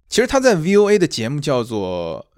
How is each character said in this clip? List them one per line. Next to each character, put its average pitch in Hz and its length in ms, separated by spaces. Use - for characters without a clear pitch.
其 - 120
实 247 60
他 269 120
在 254 160
V 175 220
O 208 120
A 208 100
的 180 80
节 113 220
目 147 120
叫 131 240
做 92 600